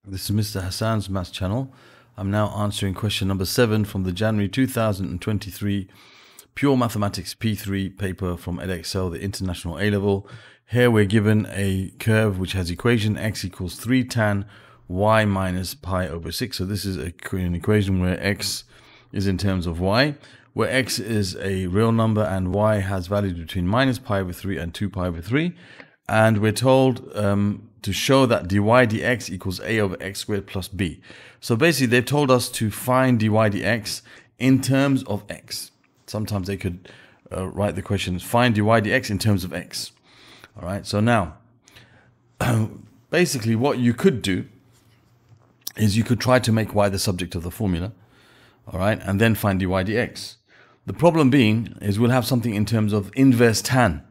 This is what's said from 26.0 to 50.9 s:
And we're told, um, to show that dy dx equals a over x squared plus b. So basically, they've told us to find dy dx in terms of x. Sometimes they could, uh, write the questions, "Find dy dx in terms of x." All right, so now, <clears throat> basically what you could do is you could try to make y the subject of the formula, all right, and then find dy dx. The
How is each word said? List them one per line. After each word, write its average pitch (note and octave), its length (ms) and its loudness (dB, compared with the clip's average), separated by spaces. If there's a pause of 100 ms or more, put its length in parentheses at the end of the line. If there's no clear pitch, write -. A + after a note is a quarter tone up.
And A2 300 4
we're G#2 160 2
told, C3 640 2
um, G2+ 500 0 (200)
to G2 60 -2
show C3+ 320 4
that F2 240 0
dy G2+ 80 2
dx A2 720 2
equals F#2 320 -8
a A2 180 0
over G2 220 0
x G2 180 -10
squared G2 260 -4
plus F#2 220 -8
b. F2+ 320 -4 (400)
So - 160 0
basically, C3+ 320 2
they've A#2+ 160 4
told C#3+ 260 0
us B2 200 4
to A2 200 -2
find B2+ 480 2
dy A2 120 2
dx A2 720 0 (360)
in C3 240 4
terms C3+ 420 2
of G2+ 260 -6
x. - 420 -14 (340)
Sometimes G2+ 420 -4
they G2 100 -4
could, F2+ 320 -6 (420)
uh, F#2 160 -6
write G2 280 -4
the F#2+ 60 -6
questions, F#2 420 -4
"Find A#2+ 300 2
dy G#2 80 2
dx G#2+ 480 2
in G2+ 100 -2
terms G2+ 260 2
of E2+ 80 -10
x." - 400 -10 (640)
All E2+ 100 -10
right, G2 180 -6
so G2+ 140 0
now, G#2+ 360 2 (1080)
<clears throat> A2+ 280 2 (400)
basically B2+ 460 2
what A#2+ 220 2
you A#2+ 160 2
could C#3 280 2
do F#2+ 260 -2 (1300)
is G#2 180 2
you A2+ 80 2
could A#2+ 160 0
try B2+ 200 4
to A2 120 0
make A2 240 0
y G2+ 140 4
the F#2+ 100 -4
subject F2+ 360 -4
of E2 80 -6
the F2 80 -8
formula, F#2 420 -2 (760)
all F2 120 -8
right, G#2 220 0
and G2 200 0
then A2+ 120 6
find F#2+ 280 0
dy F#2 40 0
dx. F#2+ 680 -2 (500)
The - 80 -6